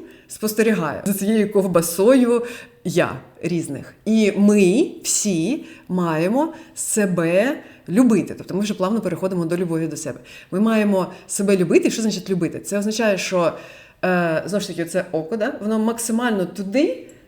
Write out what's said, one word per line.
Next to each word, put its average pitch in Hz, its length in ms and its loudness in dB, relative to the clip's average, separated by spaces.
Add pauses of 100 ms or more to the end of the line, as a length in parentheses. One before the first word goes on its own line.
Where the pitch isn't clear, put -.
(280)
спостерігає. 208 800 0
За 202 60 0
цією 208 400 0
ковбасою 202 880 4 (420)
я 147 280 0 (300)
різних. 156 520 -6 (100)
І 214 320 4
ми 202 540 6 (120)
всі 196 640 -2 (240)
маємо 180 640 0 (220)
себе 190 840 0 (300)
любити. 202 500 2
Тобто - 160 -12
ми 190 60 -2
вже 202 140 -4
плавно 202 260 -2
переходимо 180 440 -4
до 170 120 -2
любові 165 300 -2
до 151 100 -8
себе. - 220 -10 (320)
Ми 185 100 -2
маємо 208 460 2 (200)
себе 202 300 0
любити. 214 340 4
Що 226 120 -6
значить 190 280 -4
любити? - 300 -2
Це 202 180 -6
означає, 214 400 0
що, 175 340 0 (520)
е, 175 420 0
знову 196 140 -2
ж - 60 -6
таки, 165 180 -6
це 175 280 -2
око, 160 240 -4
да? 240 240 -2
Воно 220 180 -2
максимально 220 680 0
туди, 247 600 -2 (220)